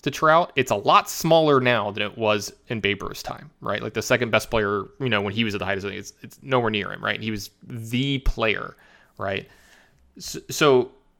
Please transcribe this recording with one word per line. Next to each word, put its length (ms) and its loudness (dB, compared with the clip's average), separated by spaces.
to 80 -4
Trout, 460 2
it's 140 2
a 60 2
lot 340 4
smaller 500 4
now 300 0
than 120 -4
it 160 -6
was 340 0
in 120 -4
Babe 220 -2
Ruth's 200 -10
time, 280 -12
right? 220 -4
Like, 120 -6
the 80 -4
second 280 0
best 200 0
player, 340 0
you 80 -2
know, 120 2
when 120 -2
he 100 0
was 120 -2
at 40 -2
the 60 -6
height 140 -2
of 60 -8
his, 280 -10
it's, 0 -
it's 200 -20
nowhere 280 0
near 220 -2
him, 120 -10
right? 160 -2
He 100 -6
was 200 -6
the 560 -4
player, 580 -2
right? 300 -4
S-, 200 -12
so 420 6